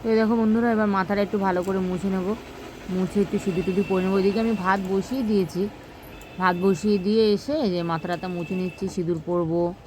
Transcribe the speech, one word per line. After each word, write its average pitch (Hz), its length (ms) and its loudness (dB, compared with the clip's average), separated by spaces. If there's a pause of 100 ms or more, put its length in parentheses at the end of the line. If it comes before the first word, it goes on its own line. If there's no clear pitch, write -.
এই 226 120 2
দেখো 220 200 4
বন্ধুরা, 226 360 4
এবার 214 260 2
মাথাটা 196 240 0
একটু 202 160 0
ভালো 190 260 2
করে 190 160 0
মুছে 185 300 -2
নেবো, 190 240 -2 (560)
মুছে 185 320 -2
একটু 202 180 0
সিঁদুর 180 260 -2
টিঁদুর 190 240 0
পরে 190 140 2
নেবো। 190 120 2
ওইদিকে 196 240 2
আমি 226 140 2
ভাত 190 340 0
বসিয়ে 196 360 -2
দিয়েছি, 190 380 0 (760)
ভাত 180 180 2
বসিয়ে 196 420 2
দিয়ে 214 260 2 (100)
এসে 269 260 -2
এই 220 120 2
যে 175 120 0
মাথা 170 240 -2
টাথা 175 200 -4
মুছে 175 280 -4
নিচ্ছি, 185 340 -4
সিঁদুর 170 360 -2
পরবো। 170 360 0 (260)